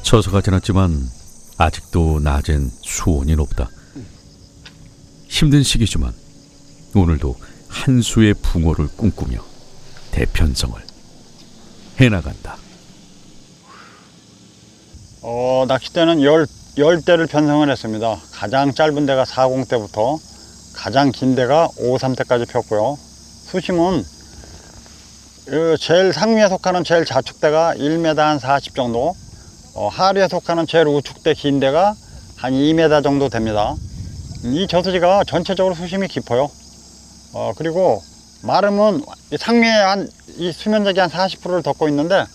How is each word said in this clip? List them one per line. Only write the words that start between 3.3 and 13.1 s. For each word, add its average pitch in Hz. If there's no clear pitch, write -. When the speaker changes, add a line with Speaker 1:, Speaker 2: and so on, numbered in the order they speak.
Speaker 1:
높다. 71
힘든 143
시기지만 101
오늘도 80
한 127
수의 110
붕어를 80
꿈꾸며 69
대편성을 -
해나간다. 104